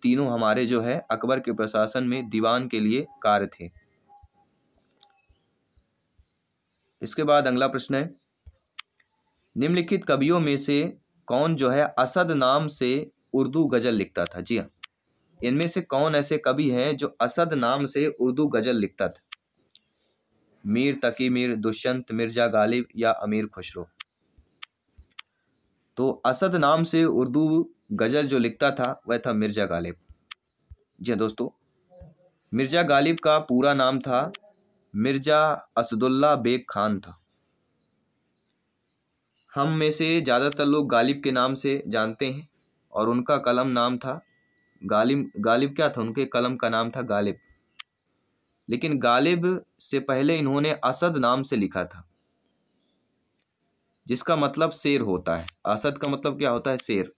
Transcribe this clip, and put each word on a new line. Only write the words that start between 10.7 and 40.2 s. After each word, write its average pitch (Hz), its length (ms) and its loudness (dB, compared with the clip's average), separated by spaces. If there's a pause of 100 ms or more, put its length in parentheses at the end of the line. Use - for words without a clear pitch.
कौन 147 300 2
जो 131 140 2
है 143 280 2
असद 165 320 2
नाम 143 380 2
से 135 420 -2 (240)
उर्दू 135 300 2
गज़ल 120 300 2
लिखता 92 300 -2
था? 87 160 -10
जी 110 180 -2
हाँ, - 120 -8 (680)
इनमें 139 260 0
से 170 140 -4
कौन 151 340 0
ऐसे 147 240 0
कवि 139 320 0
हैं 127 260 0
जो 139 120 -4 (120)
असद 156 340 0
नाम 131 320 0
से 143 200 0
उर्दू 131 400 0
गज़ल 120 300 0
लिखता 98 320 -2
था? - 140 -14 (1400)
मीर 135 380 0
तकी 127 240 0
मीर, 123 280 0
दुष्यंत 113 560 -4
मिर्जा 117 340 0
गालिब 117 400 2 (100)
या 113 140 2
अमीर 107 360 -2
खुसरो? 90 420 -14 (2000)
तो 127 120 2 (180)
असद 170 280 0
नाम 160 300 4
से 165 200 2
उर्दू 156 680 2 (220)
गज़ल 120 340 0
जो 131 120 0
लिखता 120 320 0
था 135 380 -4
वह 117 100 0
था 120 140 -4
मिर्जा 107 340 0
गालिब। 87 300 -6 (1040)
जी 92 120 -4
हाँ 107 60 -2
दोस्तों, 110 300 -2 (1040)
मिर्जा 135 280 2
गालिब 147 360 4
का 156 200 4
पूरा 139 360 2
नाम 135 260 2
था 139 320 -2 (640)
मिर्जा 135 440 2 (380)
असदुल्ला 131 600 2
बेग 123 340 0
खान 101 300 -2
था। 85 200 -20 (2250)
हम 143 180 0
में 156 180 2
से 165 300 0